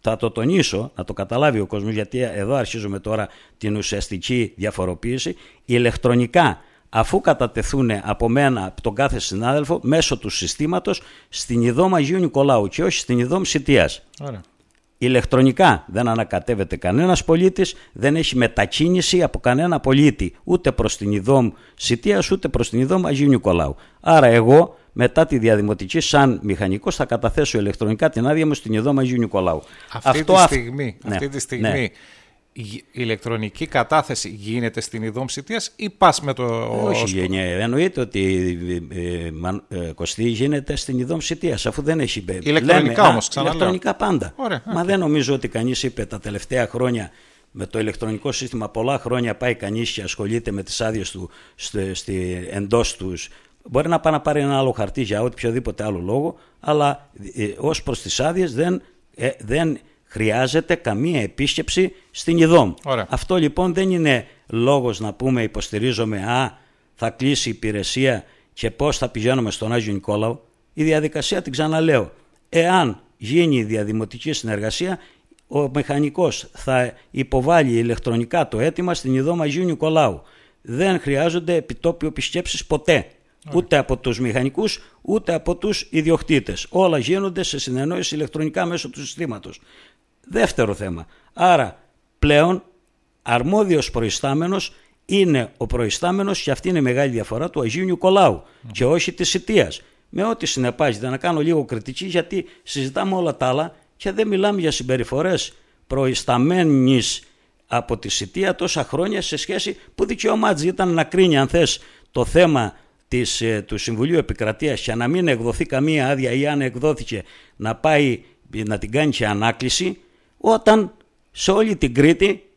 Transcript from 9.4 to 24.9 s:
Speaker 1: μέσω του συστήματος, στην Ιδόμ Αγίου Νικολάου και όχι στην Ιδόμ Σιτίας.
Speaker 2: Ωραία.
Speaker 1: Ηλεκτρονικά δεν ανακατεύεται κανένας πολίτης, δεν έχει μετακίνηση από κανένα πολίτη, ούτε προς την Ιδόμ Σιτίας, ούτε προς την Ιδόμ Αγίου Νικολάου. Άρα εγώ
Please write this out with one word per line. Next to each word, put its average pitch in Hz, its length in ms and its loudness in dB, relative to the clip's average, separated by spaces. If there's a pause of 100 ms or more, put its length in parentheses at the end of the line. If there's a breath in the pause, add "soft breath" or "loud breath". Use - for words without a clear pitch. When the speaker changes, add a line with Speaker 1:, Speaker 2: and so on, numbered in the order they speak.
Speaker 1:
μέσω 151 360 2
του 107 100 -8
συστήματος, 170 760 -4 (260 loud breath)
στην - 340 -2
Ιδόμ 143 320 4
Αγίου 160 240 2
Νικολάου 135 500 4
και 156 160 -4
όχι 190 140 -2
στην 123 200 -2
Ιδόμ 139 240 0
Σιτίας. 127 600 2 (180)
Speaker 2:
Ωραία. 131 200 -12 (580)
Speaker 1:
Ηλεκτρονικά 127 880 4
δεν 113 220 -2
ανακατεύεται 101 680 -2
κανένας 160 480 2
πολίτης, 185 500 2 (180 loud breath)
δεν 139 240 0
έχει 156 200 0
μετακίνηση 156 880 2
από 135 160 -2
κανένα 147 420 0
πολίτη, 135 540 4 (100)
ούτε 180 280 2
προς 107 240 -2
την 101 160 -2
Ιδόμ 110 380 2 (240 loud breath)
Σιτίας, 185 560 0
ούτε 190 180 -2
προς 117 220 -2
την 117 100 0
Ιδόμ 170 260 2
Αγίου 143 220 2
Νικολάου. 87 480 2 (240 soft breath)
Άρα 156 260 8
εγώ 117 500 8 (240 loud breath)